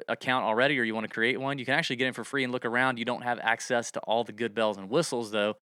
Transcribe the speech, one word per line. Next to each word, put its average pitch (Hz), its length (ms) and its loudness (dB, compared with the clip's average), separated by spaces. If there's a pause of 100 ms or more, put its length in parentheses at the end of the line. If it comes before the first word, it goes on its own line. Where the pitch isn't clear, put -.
account 127 340 0
already 123 340 4
or 120 60 2
you 110 100 0
wanna 110 140 -2
create 113 320 0
one, 135 180 -2
you 127 60 -8
can 131 120 0
actually 156 200 0
get 127 120 0
in 123 60 -2
for 113 120 -8
free 139 180 -2
and 123 80 -2
look 123 140 -2
around. 123 340 2
You 117 60 -4
don't 123 160 -2
have 120 180 -2
access 117 520 0
to - 100 -6
all 113 240 2
the 110 80 -10
good 110 200 -4
bells 110 220 2
and 95 140 -10
whistles, 120 420 0
though, 104 240 2 (180)